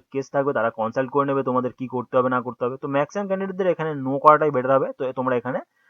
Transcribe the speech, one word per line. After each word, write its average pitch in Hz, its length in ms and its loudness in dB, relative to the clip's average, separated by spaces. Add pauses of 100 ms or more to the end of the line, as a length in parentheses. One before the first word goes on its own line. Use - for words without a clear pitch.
(120)
কেস 135 220 -4
থাকবে, 139 240 2
তারা 113 200 2
কনসাল্ট 120 360 -2
করে 139 160 4
নেবে 139 180 0
তোমাদের 123 300 0
কী 131 160 -8
করতে 123 220 -6
হবে, 127 180 4
না 123 120 0
করতে 123 180 -8
হবে। 127 180 -4
তো 151 120 -6
ম্যাক্সিমাম 170 340 -2
ক্যান্ডিডেটদের 190 460 0
এখানে 160 160 -4 (140)
no 131 100 -2 (100)
করাটাই 151 300 6
বেটার 131 220 2
হবে, 160 120 0 (100)
তো 143 40 -6 (160)
তোমরা 127 220 0
এখানে 131 180 -4 (320)